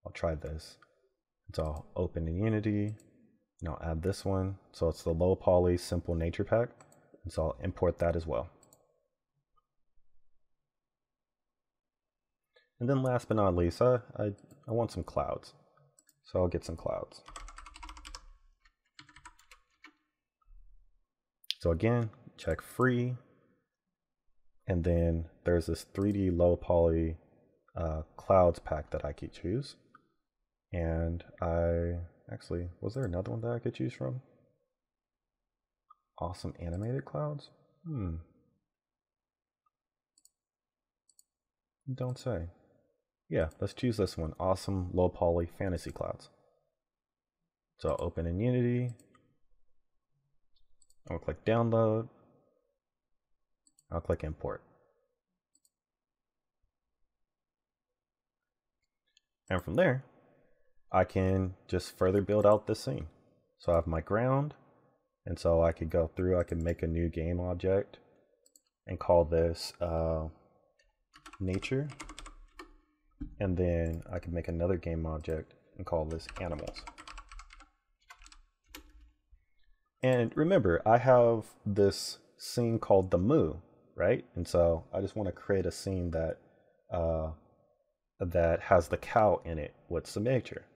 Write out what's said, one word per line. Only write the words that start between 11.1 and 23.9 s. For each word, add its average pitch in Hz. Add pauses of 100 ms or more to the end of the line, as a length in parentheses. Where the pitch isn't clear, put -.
And 120
then 135
last 123
but 110
not 95
least, 87
I, 123 (180)
I, 104 (340)
I 113
want 113
some 90
clouds. - (760)
So 92
I'll 90
get 90
some 82
clouds. - (4000)
So 85
again, 110 (260)
check -
free, 123 (1500)